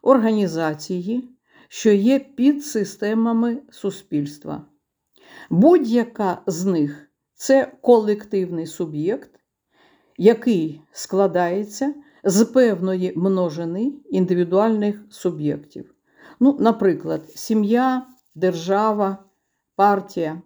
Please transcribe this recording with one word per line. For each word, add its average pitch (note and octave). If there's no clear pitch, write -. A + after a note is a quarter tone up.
організації, G3
що -
є A3+
підсистемами A#3
суспільства. D3+
Будь-яка A#3
з F3
них — D3+
це -
колективний G3+
суб'єкт, E3
який F#3
складається G3
з G3+
певної F#3+
множини F3+
індивідуальних F#3+
суб'єктів. -
Ну, C#4
наприклад, F3+
сім'я, A#3+
держава, G3
партія. F#3